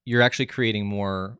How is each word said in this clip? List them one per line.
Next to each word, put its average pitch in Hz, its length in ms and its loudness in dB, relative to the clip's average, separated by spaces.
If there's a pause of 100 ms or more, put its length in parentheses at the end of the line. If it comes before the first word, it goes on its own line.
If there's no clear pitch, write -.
you're 120 180 4
actually 123 240 2
creating 107 400 -2
more 98 540 -4